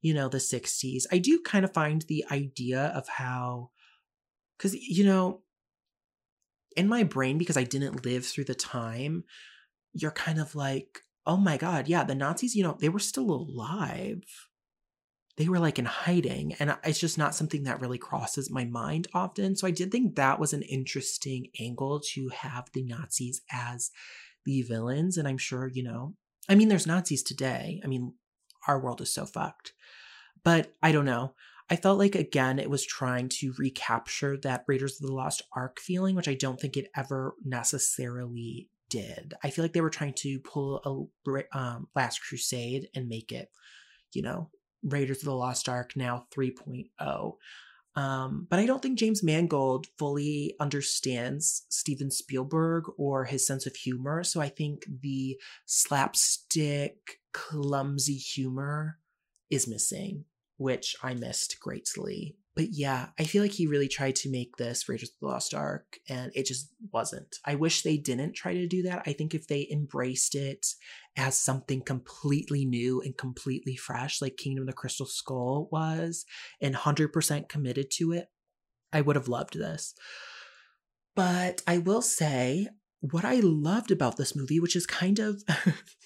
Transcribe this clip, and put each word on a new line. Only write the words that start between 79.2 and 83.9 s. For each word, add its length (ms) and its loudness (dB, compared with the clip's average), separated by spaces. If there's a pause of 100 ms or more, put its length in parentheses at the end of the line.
loved 320 -2
this. 340 -6 (1200)
But 540 2
I 120 6
will 220 4
say, 680 2 (320)
what 240 0
I 160 6
loved 500 4